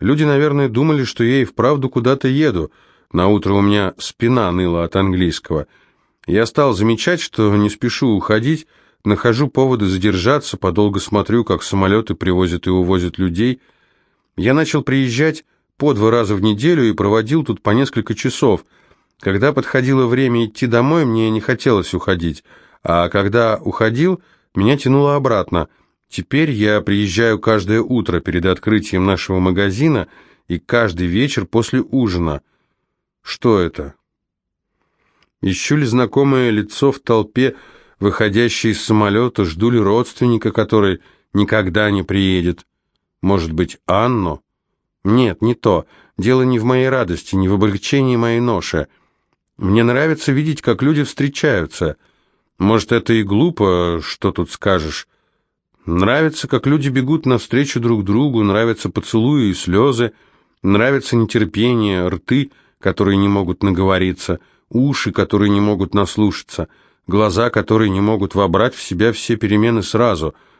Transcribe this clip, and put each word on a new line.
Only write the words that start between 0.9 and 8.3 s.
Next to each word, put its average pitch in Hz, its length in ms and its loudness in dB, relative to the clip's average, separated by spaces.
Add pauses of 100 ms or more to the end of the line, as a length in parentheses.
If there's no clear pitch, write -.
что - 180 -4
я 131 180 2
и 117 40 0
вправду 131 440 0
куда-то 131 380 0
еду. 131 420 0 (440)
Наутро 98 400 2
у 101 80 2
меня 101 360 2
спина 117 540 -2
ныла 87 320 0
от 85 140 -4
английского. 90 720 -2 (600)
Я 104 180 2
стал 139 280 0
замечать, 113 480 0
что 104 340 0
не 104 140 2
спешу 120 400 -2
уходить, 113 580 0 (380)